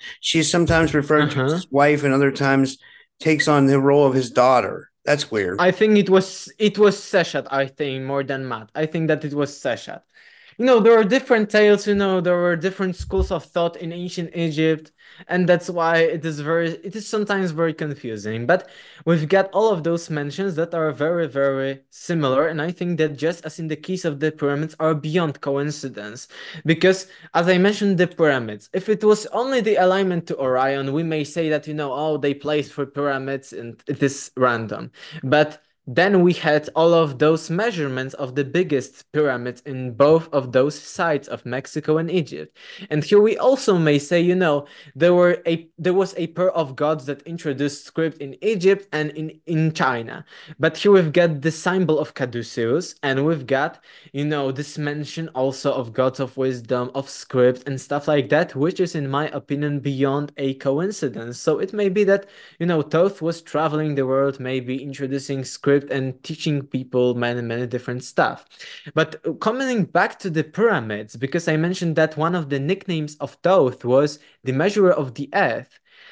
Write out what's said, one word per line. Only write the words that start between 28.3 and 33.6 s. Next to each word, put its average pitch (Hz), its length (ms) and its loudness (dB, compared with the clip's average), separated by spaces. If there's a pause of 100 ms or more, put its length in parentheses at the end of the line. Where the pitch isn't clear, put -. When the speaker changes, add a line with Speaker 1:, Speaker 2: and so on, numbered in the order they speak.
Speaker 2:
if 185 160 -4
it 214 160 0
was 214 240 4
only 254 320 -2
the 208 160 0
alignment 185 520 2
to 165 100 -8
Orion, 135 560 0
we 160 100 -2
may 156 220 -2
say 160 240 -4
that, 151 180 -2
you 151 60 -8
know, 151 180 -6
"Oh, 151 240 -2
they 143 180 0
placed 143 380 -4
for 143 140 -6
pyramids 135 680 -4
and 117 360 -14